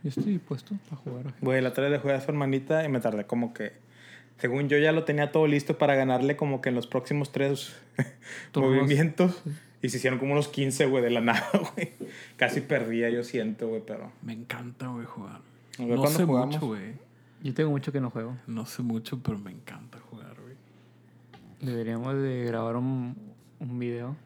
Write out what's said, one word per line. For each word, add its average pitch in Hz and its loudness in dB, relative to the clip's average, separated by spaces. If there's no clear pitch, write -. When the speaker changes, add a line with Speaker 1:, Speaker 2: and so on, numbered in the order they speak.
Speaker 1:
yo 156 -4
estoy 170 -2
dispuesto 190 -4
a 147 -8
jugar 127 -10
ajedrez. 131 -10
Speaker 2:
Güey, 131 4
la 127 2
otra 131 0
vez 143 2
le 143 2
jugué 139 0
a 135 0
su 135 -4
hermanita 143 2
y 151 -2
me 131 2
tardé 107 0
como 120 -2
que, 104 -8
según 135 0
yo 147 6
ya 156 6
lo 160 2
tenía 147 2
todo 156 4
listo 147 2
para 143 6
ganarle 131 4
como 139 0
que 135 0
en 123 0
los 123 -2
próximos 143 -2
tres 139 -2
<laughs> - -6
Speaker 1:
Turnos. 135 4
Speaker 2:
movimientos. 160 4
Speaker 1:
Sí. 151 -4
Speaker 2:
Y 131 0
se 127 -4
hicieron 131 2
como 139 0
unos 143 4
quince, 135 2
güey, 131 4
de 117 4
la 117 4
<laughs> - 0
nada, 117 4
güey. - -4
Casi 123 2
perdía, 117 0
yo 120 0
siento, 113 -4
güey, 110 -4
pero 117 -10
Speaker 3:
Me 117 -10
encanta, 123 -10
güey, 120 -8
jugar. 107 -14
Speaker 2:
A 127 -6
ver, 120 -2
Speaker 3:
No 131 2
Speaker 2:
¿cuándo 151 4
Speaker 3:
sé 180 6
Speaker 2:
jugamos? 135 4
Speaker 3:
mucho, 156 -2
güey. 107 -6
Speaker 1:
Yo 135 -2
tengo 156 2
mucho 139 -2
que 139 -2
no 123 -2
juego. 117 -8
Speaker 3:
No 113 -6
sé - -10
mucho, 113 -4
pero 107 -2
me 98 -14
encanta - -18
jugar, - -20
güey. 123 -20
Speaker 1:
Deberíamos 120 -4
de 127 -2
grabar 113 -2
un, 127 -2
un 123 -6
video. 120 -4